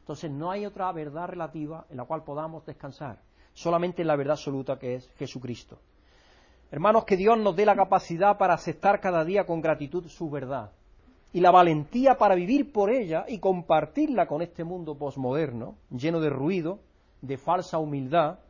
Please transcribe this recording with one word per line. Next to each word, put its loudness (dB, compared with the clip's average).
Entonces -12
no -8
hay -8
otra -6
verdad -10
relativa -10
en -16
la -10
cual -8
podamos -10
descansar, -14
solamente -2
en -2
la 4
verdad 0
absoluta -6
que -6
es -14
Jesucristo. -12
Hermanos, 2
que 0
Dios 4
nos 0
dé 2
la 6
capacidad 2
para 4
aceptar 0
cada 0
día 0
con -2
gratitud -2
su -10
verdad, -8
y 0
la 8
valentía 6
para 6
vivir 0
por 2
ella -2
y -8
compartirla 0
con -4
este -8
mundo -10
posmoderno, -4
lleno -2
de 0
ruido, -2
de -8
falsa -2
humildad -2